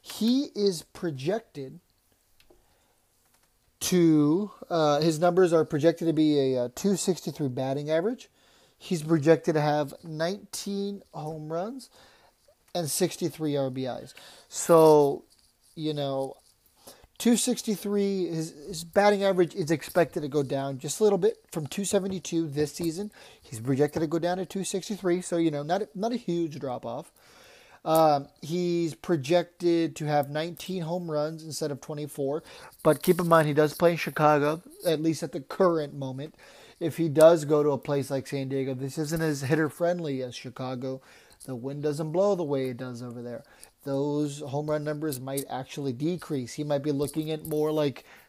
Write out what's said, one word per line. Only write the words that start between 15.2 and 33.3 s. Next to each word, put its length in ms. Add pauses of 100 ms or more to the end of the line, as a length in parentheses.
you 180
know, 420 (800)
two 180
sixty-three, 920
his, 240 (160)
his 160
batting 400
average 320
is 160
expected 520
to 60
go 140
down 360
just 200
a 60
little 140
bit 180 (160)
from 160
two 160
seventy-two 640
this 240
season. 400 (280)
He's 200
projected 400
to 80
go 100
down 200
to 60
two 200
sixty-three, 580
so, 140
you 160
know, 100
not 200
a, 120
not 180
a 40
huge 420
drop-off. 540 (720)
Um, 420 (160)
he's 520
projected 1000
to 100
have 220
nineteen 540
home 280
runs 340
instead 260
of 100
twenty-four. 640 (400)
But 200
keep 180
in 80
mind, 180